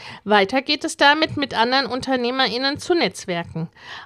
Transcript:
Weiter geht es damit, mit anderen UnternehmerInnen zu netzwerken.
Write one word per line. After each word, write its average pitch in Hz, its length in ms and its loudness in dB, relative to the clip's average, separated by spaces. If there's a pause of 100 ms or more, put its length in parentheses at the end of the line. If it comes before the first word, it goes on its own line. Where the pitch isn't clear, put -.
(240)
Weiter 202 360 4
geht 302 240 -2
es 320 140 -4
damit, 302 400 4
mit 277 160 -4
anderen 247 320 2
UnternehmerInnen 254 920 -2
zu - 160 0
netzwerken. 175 760 -2 (360)